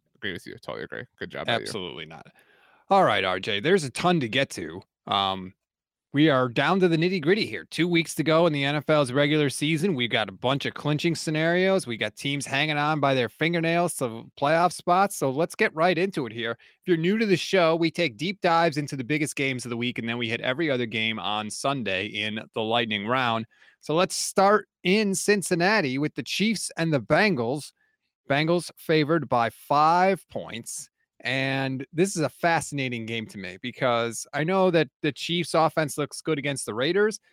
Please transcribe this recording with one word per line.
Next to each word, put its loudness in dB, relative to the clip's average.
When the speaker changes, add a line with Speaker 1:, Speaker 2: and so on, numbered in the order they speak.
Speaker 1:
Agree -8
with -12
you. -14
Totally -10
agree. -12
Good -10
job -8
by 0
you. -2
Speaker 2:
Absolutely -10
not. -20
All 6
right, 4
R 0
J, -4
there's 2
a -6
ton 2
to -2
get -2
to. -10
Um, -2
we 4
are 2
down 2
to 4
the 2
nitty-gritty 0
here. -10
Two 0
weeks 0
to -2
go 4
in 4
the 0
N 0
F -4
L's 4
regular 2
season. 0
We've -2
got 0
a -12
bunch -2
of -4
clinching -2
scenarios. 0
We -6
got -6
teams -4
hanging 0
on 0
by 2
their 0
fingernails 0
to -6
playoff 2
spots. 0
So -2
let's -2
get 0
right 2
into -2
it -10
here. -4
If -14
you're 2
new 2
to 2
the 4
show, 2
we 2
take -2
deep -4
dives 4
into -4
the -6
biggest -2
games -2
of -10
the -6
week, -4
and -6
then -4
we -4
hit -4
every -2
other 0
game -2
on -4
Sunday -4
in -6
the -2
lightning 0
round. 0
So -4
let's 0
start 2
in 2
Cincinnati 2
with -2
the -6
Chiefs -2
and 0
the 2
Bengals. 0
Bengals 0
favored 2
by 2
five 2
points. -12
And -2
this 0
is 0
a 0
fascinating -2
game -6
to -16
me -12
because -2
I -2
know 2
that 2
the 0
Chiefs' -4
offense 2
looks -6
good -2
against -6
the -6
Raiders, 0